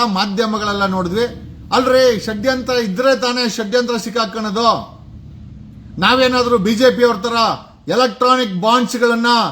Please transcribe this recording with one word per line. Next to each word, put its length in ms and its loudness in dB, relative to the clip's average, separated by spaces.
ಮಾಧ್ಯಮಗಳೆಲ್ಲ 800 -2
ನೋಡಿದ್ವಿ. 400 0
ಅಲ್ರಿ, 460 4
ಷಡ್ಯಂತ್ರ 540 -4
ಇದ್ರೆ 480 0
ತಾನೇ 280 -2
ಷಡ್ಯಂತ್ರ 480 -2
ಸಿಕ್ಕಾಕೊಳ್ಳೋದು? 1040 -2
ನಾವೇನಾದ್ರೂ 600 4
ಬಿ 180 2
ಜೆ 200 4
ಪಿ 80 2
ಅವ್ರ 140 4
ತರ 180 -4
ಎಲೆಕ್ಟ್ರಾನಿಕ್ 720 0
ಬಾಂಡ್ಸ್ಗಳನ್ನ 640 0